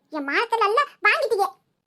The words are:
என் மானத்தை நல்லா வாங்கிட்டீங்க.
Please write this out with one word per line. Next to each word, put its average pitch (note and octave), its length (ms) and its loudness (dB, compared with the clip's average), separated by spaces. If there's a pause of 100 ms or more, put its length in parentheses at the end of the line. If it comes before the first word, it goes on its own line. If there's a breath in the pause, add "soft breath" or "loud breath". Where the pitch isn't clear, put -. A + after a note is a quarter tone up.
(140)
என் D4 160 -6
மானத்தை A4+ 300 0
நல்லா A4 240 2 (200 loud breath)
வாங்கிட்டீங்க. G#4 440 0 (400)